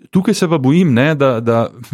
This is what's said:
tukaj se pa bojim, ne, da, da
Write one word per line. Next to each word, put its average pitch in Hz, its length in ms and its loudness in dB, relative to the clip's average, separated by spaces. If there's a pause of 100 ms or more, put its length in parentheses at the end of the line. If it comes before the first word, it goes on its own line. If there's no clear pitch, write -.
tukaj 190 280 -2
se 185 140 -2
pa 165 80 0
bojim, 147 340 2
ne, 127 220 2
da, 135 260 0
da 117 280 0 (280)